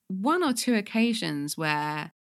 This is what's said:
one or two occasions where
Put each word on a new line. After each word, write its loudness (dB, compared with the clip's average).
one 0
or 2
two 0
occasions 0
where -2